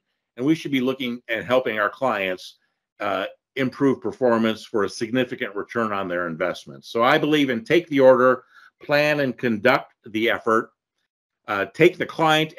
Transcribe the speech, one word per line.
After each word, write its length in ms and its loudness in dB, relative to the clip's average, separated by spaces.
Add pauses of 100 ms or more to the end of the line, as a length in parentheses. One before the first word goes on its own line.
(360)
And 100 -6
we 100 2
should 160 -10
be 100 0
looking 460 -4
and 180 -4
helping 340 0
our 100 2
clients, 680 -4 (420)
uh, 260 -4 (300)
improve 440 -2
performance 640 0
for 200 -2
a 60 -2
significant 680 -6
return 360 -4
on 160 -4
their 200 -4
investment. 580 -8
So 180 -2
I 140 4
believe 320 2
in 140 -4
take 260 0
the 100 0
order, 440 6 (360)
plan 420 0
and 140 -2
conduct 600 0 (100)
the 240 -2
effort, 400 0 (800)
uh, 260 -2
take 240 4
the 80 -6
client 540 0